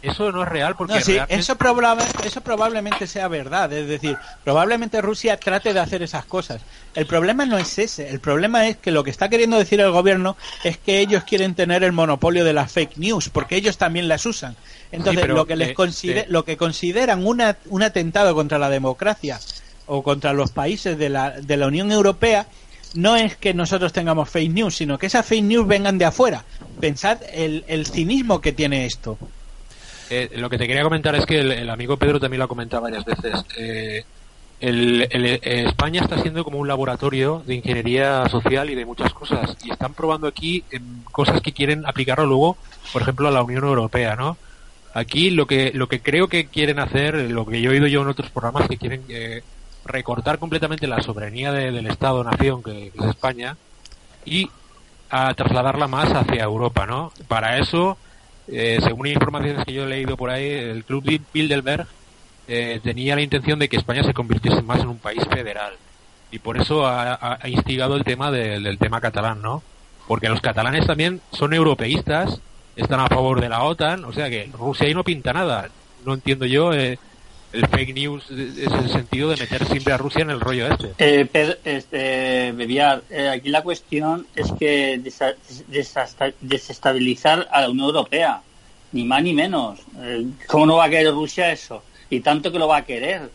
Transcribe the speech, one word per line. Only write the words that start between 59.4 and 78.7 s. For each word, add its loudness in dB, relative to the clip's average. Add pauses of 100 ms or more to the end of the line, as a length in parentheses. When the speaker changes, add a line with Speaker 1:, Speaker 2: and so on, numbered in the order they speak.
Speaker 1:
que -10
yo -6
he -6
leído -4
por -6
ahí, -4
el -6
Club -2 (120)
Bilderberg, 0 (600)
eh, -4
tenía 0
la 2
intención 0
de 2
que 0
España 0
se 2
convirtiese 0
más 0
en -2
un -6
país -4
federal, -4 (580)
y -10
por -4
eso 2
ha, 0
ha, -6
ha -8
instigado 0
el 0
tema -2
de, -2
del -4
tema 0
catalán, -2
¿no? -6 (440)
Porque 0
los 0
catalanes 0
también 0 (120)
son 0
europeístas, 0 (360)
están 0
a 2
favor 2
de 0
la 0
otan, 0
o -12
sea -4
que -6
Rusia -2
ahí 2
no -2
pinta -2
nada. -2 (380)
No -2
entiendo -2
yo, 4
eh, 0 (540)
el 2
fake 0
news -6
es -4